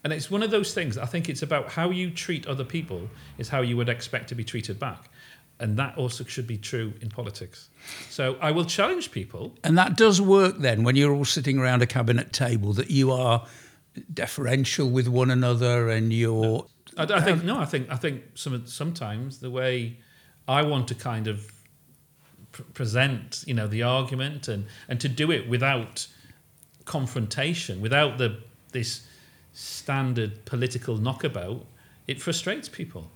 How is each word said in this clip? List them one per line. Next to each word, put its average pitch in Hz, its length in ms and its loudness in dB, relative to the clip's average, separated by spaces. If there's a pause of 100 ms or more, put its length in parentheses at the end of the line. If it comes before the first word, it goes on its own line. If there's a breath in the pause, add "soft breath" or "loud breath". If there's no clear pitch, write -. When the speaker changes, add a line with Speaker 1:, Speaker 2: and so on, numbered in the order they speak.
Speaker 1:
And 151 100 -4
it's 156 180 -8
one 202 120 0
of 220 80 -2
those 202 220 0
things, 143 240 -4
I 113 100 -6
think 170 220 -4
it's 139 140 -6
about 143 260 -2
how 170 220 -2
you 180 200 -2
treat 165 360 -6
other 135 180 -4
people 117 440 -6 (280 loud breath)
is 120 140 -8
how 139 100 0
you 120 160 0
would 120 120 0
expect 117 420 -6
to - 40 -8
be 117 100 -6
treated 107 340 -8
back. 107 320 -10 (500 loud breath)
And 107 160 0
that 135 200 -2
also 127 280 -4
should 117 220 -8
be 113 120 -6
true 110 420 -6
in 107 100 -8
politics. - 580 -12 (400 loud breath)
So 131 320 -2
I 156 100 2
will 170 140 2
challenge 247 480 0
people. - 500 -8
Speaker 2:
And 160 160 6
that 180 180 4
does 208 240 8
work 190 380 6
then, 113 260 4
when 127 120 6
you're 143 180 6
all 143 100 2
sitting 135 340 2
around 127 240 4
a 123 40 6
cabinet 120 460 2
table, 110 400 0
that 110 180 0
you 131 220 6
are 120 340 2 (640 loud breath)
deferential 131 760 0
with 123 180 4
one 127 240 4
another 120 600 4
and 113 220 2
you're 113 540 2 (300)
Speaker 1:
No. 160 80 0
I, 190 140 4
I - 20 6
think, 165 200 4
Speaker 2:
um, 170 60 -4
Speaker 1:
no, 233 120 0
I 165 80 0
think, 127 240 -4
I 127 60 -4
think 135 280 -4 (100)
some, 123 320 -6
sometimes 135 720 -6
the 131 120 -10
way 127 480 -2 (500 soft breath)
I 139 140 6
want 143 260 2
to 120 60 -4
kind 110 340 -4
of 101 240 -6 (1000)
pr-, - 100 -18 (120)
present, 123 720 -2
you 131 80 -2
know, 110 120 0
the 107 160 -2
argument 131 680 -2
and, 101 180 -4 (220 loud breath)
and 117 120 -4
to 143 80 -2
do 151 220 0
it 113 180 0
without 120 580 -2 (800 soft breath)
confrontation, 135 960 -4
without 127 380 2
the, 110 200 0 (340)
this - 340 -6 (460 soft breath)
standard 127 920 -4
political 123 540 -2
knockabout, 113 640 -4 (440 soft breath)
it 135 140 -8
frustrates 180 480 -4
people. 87 480 -12